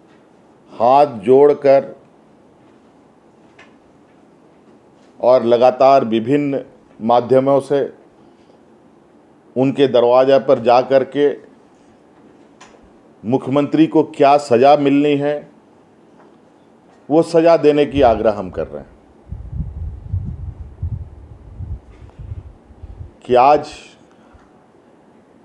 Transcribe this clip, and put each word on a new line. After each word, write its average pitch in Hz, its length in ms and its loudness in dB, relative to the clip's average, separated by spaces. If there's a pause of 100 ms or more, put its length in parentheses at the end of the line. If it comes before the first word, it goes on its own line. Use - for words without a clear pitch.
(720)
हाथ 131 340 2
जोड़कर 135 920 2 (3250)
और 123 220 2
लगातार 127 600 2
विभिन्न 131 580 -4 (380)
माध्यमों 123 580 0
से 135 340 -4 (1600)
उनके 135 300 0
दरवाजा 123 520 2
पर 135 200 0
जा 120 220 2
कर 131 220 0
के 143 340 -4 (1900)
मुख्यमंत्री 139 600 -2
को 156 160 0
क्या 143 340 2
सज़ा 139 400 2
मिलनी 143 380 0
है, 147 360 -6 (1600)
वो 151 120 2
सज़ा 165 360 2
देने 147 280 2
की 135 160 -4
आग्रह 113 300 2
हम 101 180 -10
कर 80 180 -10
रहे 71 160 -16
हैं - 120 -20 (4000)
कि 123 100 0
आज 139 320 2 (1800)